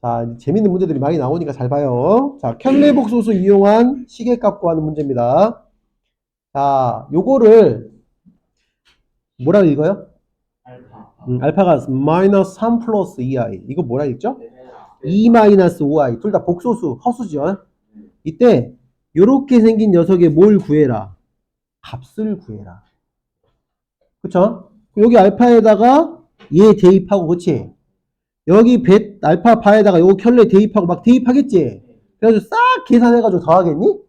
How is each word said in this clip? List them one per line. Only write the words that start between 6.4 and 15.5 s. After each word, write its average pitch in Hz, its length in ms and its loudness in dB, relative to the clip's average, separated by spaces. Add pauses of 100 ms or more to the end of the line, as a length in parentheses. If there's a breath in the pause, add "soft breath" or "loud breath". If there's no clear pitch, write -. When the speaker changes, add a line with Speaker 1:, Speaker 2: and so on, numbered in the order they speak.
Speaker 1:
자, 135 600 -4
요거를 156 760 2 (1500)
뭐라 175 180 2
읽어요? 165 460 -2 (560)
Speaker 2:
알파. - 500 -20 (160)
Speaker 1:
음, 123 120 -6
알파가 156 480 -2
마이너스 190 680 -2
삼 233 240 -4
플러스 214 420 -6
이 131 160 -6
아이. 101 320 -8
이거 147 120 -8
뭐라 135 240 -6
읽죠? 165 340 -8
Speaker 2:
네. - 100 -20 (560 loud breath)
Speaker 1:
이 208 240 0
마이너스 202 540 4